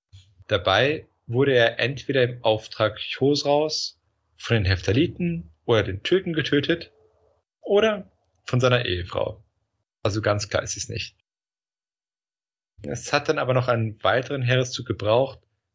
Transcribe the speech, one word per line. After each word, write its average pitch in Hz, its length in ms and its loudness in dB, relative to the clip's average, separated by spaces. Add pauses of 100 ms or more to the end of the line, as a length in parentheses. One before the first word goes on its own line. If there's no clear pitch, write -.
(480)
Dabei 107 600 0 (180)
wurde 131 280 2
er 117 240 4
entweder 127 440 -2
im 123 220 -2
Auftrag 110 540 0 (180)
Chosraus 147 840 0 (360)
von - 200 -2
den 101 80 2
Heftaliten 160 880 0 (120)
oder 110 180 4
den 95 200 -4
Türken 185 300 0
getötet 151 600 -2 (680)
oder 208 500 2 (340)
von 123 160 0
seiner 123 240 4
Ehefrau. 90 580 -4 (600)
Also 104 180 -2
ganz 104 280 0
klar - 140 -2
ist - 140 -8
es - 120 -10
nicht. - 280 -10 (1700)
Es - 300 -6
hat 147 160 0
dann 147 100 0
aber 127 160 0
noch 127 140 2
einen 113 340 -2
weiteren 123 400 0
Heereszug 127 440 0
gebraucht, 113 520 0 (360)